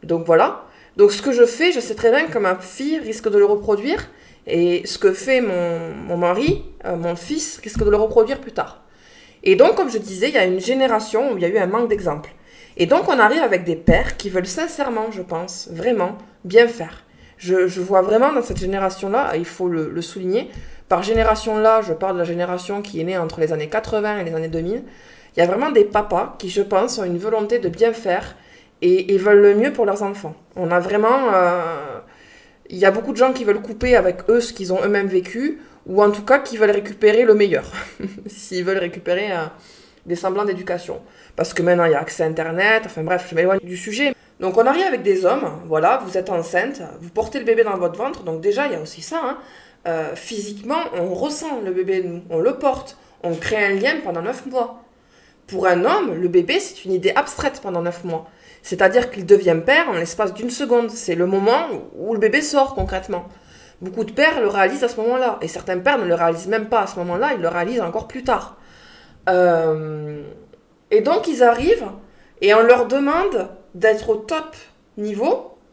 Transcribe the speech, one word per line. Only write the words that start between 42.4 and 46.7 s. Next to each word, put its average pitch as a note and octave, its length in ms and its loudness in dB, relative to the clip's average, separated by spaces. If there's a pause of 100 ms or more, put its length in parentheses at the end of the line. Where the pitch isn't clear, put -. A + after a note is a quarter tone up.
enfin - 160 -10
bref, F3 260 -2
je - 60 -14
m'éloigne F#3 280 2
du F3+ 140 -12
sujet. A#3+ 380 -4 (260)
Donc F#3 160 -2
on A3+ 80 6
arrive D#4+ 220 2
avec B3+ 160 -2
des F#3 240 2
hommes, A#3+ 240 0 (160)
voilà, E3+ 400 2
vous F#3 100 -6
êtes F#3 140 -4
enceinte, F#3 500 -2 (200)